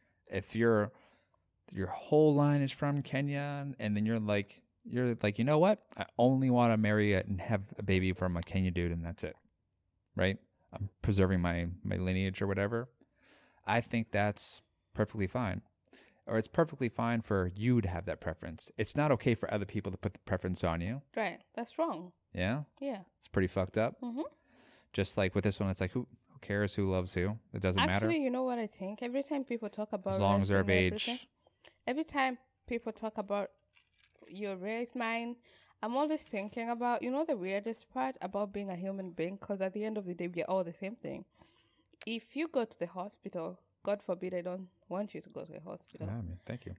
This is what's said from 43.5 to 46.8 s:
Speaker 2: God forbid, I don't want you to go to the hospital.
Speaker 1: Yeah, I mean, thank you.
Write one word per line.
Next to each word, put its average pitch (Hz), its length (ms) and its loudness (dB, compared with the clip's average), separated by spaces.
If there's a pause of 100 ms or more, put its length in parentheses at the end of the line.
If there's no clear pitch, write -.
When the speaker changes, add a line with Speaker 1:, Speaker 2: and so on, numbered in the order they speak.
Speaker 2:
God 202 200 0
forbid, 185 320 -4
I 175 60 -2
don't 180 280 -8 (200)
want 196 260 -6
you - 60 -10
to - 80 -16
go - 140 -10
to 160 100 -14
the 156 80 -14
hospital. - 460 -12
Speaker 1:
Yeah, 98 100 -4
I 117 60 -6
mean, 87 240 -8
thank - 180 -8
you. - 140 -12